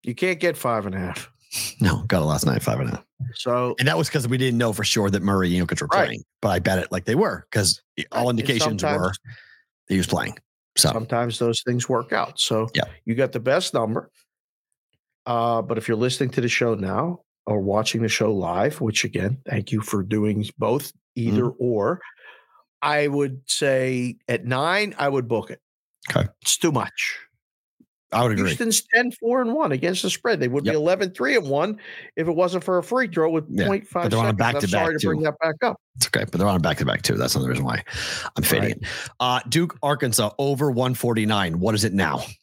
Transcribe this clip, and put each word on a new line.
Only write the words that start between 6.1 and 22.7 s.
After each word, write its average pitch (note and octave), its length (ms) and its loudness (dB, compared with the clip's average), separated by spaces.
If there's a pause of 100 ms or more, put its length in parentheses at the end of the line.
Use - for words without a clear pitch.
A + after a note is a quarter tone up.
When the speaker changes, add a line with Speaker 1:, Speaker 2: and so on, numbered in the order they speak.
Speaker 2:
but G#2+ 80 0
I F2+ 100 2
bet F#2 200 2
it - 120 -4
like F2+ 140 -4
they A2 100 0
were D3+ 380 0
'cause G2+ 280 2 (300)
all A#2+ 140 0
Speaker 1:
Right. B2 60 2
And A2+ 100 0
Speaker 2:
indications C3+ 420 0
Speaker 1:
sometimes D3 180 0
Speaker 2:
were F#2 120 0 (760)
that G2 60 0
he F#2+ 40 4
was F2 80 2
playing. C#2 320 -2 (380)
So - 160 4
Speaker 1:
sometimes A#2 460 -2
those A#2 240 0
things B2 260 -2
work A#2+ 240 -2
out. - 280 -2
So A2 340 0
Speaker 2:
Yeah. - 100 0 (200)
Speaker 1:
you A2+ 100 -2
got B2+ 180 0
the A#2+ 80 -4
best C#3+ 340 0
number. A2+ 360 -2 (1160)
Uh, A#2 360 2
but A2+ 160 -2
if - 80 -6
you're A2+ 100 2
listening B2+ 340 0
to - 100 0
the A#2+ 80 0
show A#2 260 2
now G#2 460 -2 (260)
or G#2+ 140 2
watching G#2 420 0
the A2 60 2
show G#2+ 260 2
live, F#2+ 460 0
which A2 240 0
again, G#2 420 -2
thank - 240 -4
you G#2+ 120 0
for G2+ 200 -2
doing G#2 420 0 (140)
both, B2+ 340 -2 (220)
either A#2 300 2
Speaker 2:
Mm-hmm. - 180 -2
Speaker 1:
or, A#2+ 380 0 (800)